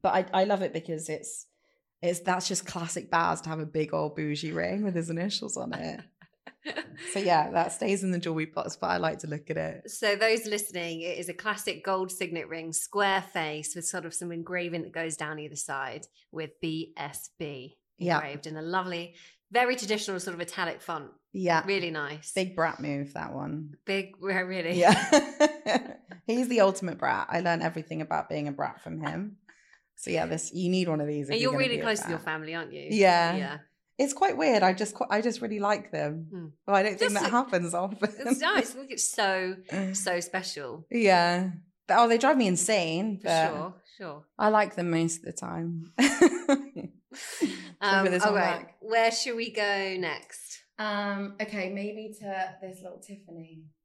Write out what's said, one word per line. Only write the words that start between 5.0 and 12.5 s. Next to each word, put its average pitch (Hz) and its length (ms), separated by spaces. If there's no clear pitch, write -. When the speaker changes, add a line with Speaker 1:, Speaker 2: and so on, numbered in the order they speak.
Speaker 1:
initials 175 480
on 185 160
it. - 320
Speaker 2:
<laughs> - 60
Speaker 1:
So 202 60
yeah, 170 320
that 170 220
stays 190 300
in 190 60
the 180 80
jewelry 165 280
box, - 300
but 185 120
I 180 100
like 165 220
to 160 80
look 156 240
at 160 60
it. 160 340
Speaker 2:
So 202 240
those 226 320
listening, 175 540
it 170 180
is 175 100
a 175 40
classic 196 500
gold 190 280
signet 170 380
ring, 165 240